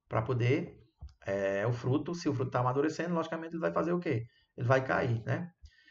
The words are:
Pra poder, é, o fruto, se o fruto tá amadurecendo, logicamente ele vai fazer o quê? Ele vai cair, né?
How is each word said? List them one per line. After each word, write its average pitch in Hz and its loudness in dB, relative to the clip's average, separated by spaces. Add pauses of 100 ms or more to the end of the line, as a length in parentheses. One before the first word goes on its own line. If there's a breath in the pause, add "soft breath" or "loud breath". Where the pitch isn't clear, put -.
Pra 113 0
poder, 127 0 (480)
é, 98 0
o 120 2
fruto, 147 0
se 175 -4
o 135 2
fruto 127 -2
tá 127 2
amadurecendo, 147 0
logicamente 165 -4
ele 165 -4
vai 170 2
fazer 170 2
o 175 2
quê? 156 -2 (320 loud breath)
Ele 120 -2
vai - 6
cair, 120 0
né? 165 -2 (420 soft breath)